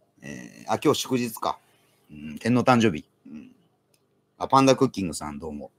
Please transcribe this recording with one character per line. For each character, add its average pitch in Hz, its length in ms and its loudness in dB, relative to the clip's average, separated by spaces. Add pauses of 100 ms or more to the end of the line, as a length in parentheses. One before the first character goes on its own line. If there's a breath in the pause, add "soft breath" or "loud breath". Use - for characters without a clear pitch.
(220)
え 62 460 -16
ー、 104 40 -2
あ、 110 100 -2
今 143 120 4
日 - 60 -4
祝 131 180 -4
日 120 160 -6
か。 - 240 -6 (500)
う 78 60 -20
ん、 76 240 -14
天 117 160 0
皇 123 60 4
誕 120 200 4
生 107 160 2
日。 73 80 -10 (240)
う 73 60 -20
ん。 78 160 -20 (880)
あ、 90 80 -6
パ 135 140 6
ン 135 60 6
ダ 131 100 6
ク 135 100 2
ッ 113 40 -2
キ 98 120 -8
ン 90 60 -4
グ 76 60 -8
さ 76 140 -10
ん 71 120 -12
ど 80 80 -12
う 76 40 -10
も。 73 260 -14